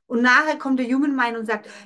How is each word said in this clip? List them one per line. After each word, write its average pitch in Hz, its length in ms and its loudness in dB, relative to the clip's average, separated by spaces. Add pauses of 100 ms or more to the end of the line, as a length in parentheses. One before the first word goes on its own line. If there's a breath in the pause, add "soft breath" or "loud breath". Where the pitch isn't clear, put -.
(120)
Und 233 80 0
nachher 285 380 4
kommt 262 200 -2
der 254 100 -4
Human 277 280 0
Mind 233 220 -2
und 226 80 -8
sagt, 214 240 -6 (160 loud breath)